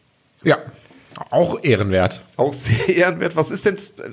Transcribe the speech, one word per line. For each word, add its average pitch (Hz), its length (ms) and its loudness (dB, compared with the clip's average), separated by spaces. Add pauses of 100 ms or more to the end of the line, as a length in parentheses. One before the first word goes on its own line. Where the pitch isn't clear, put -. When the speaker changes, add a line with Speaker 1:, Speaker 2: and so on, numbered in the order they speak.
(440)
Speaker 1:
Ja, - 140 4 (720)
auch - 320 0
ehrenwert. 95 600 2 (140)
Speaker 2:
Auch 143 160 0
sehr - 360 -2
<laughs> 190 60 4
ehrenwert. 170 400 0
Was 156 140 0
ist - 160 -2
denn 196 120 0
z-, - 180 -4 (160)